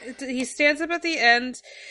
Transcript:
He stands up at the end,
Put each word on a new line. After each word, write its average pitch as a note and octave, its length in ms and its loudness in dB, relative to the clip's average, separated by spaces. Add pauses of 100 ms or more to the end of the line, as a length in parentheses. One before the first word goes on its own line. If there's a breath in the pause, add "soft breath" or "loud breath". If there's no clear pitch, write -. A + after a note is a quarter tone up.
(180)
He B3+ 260 -4
stands D4 380 2
up D#4+ 80 -4
at E4+ 120 -4
the E4 160 -2
end, A#3+ 440 2 (280 loud breath)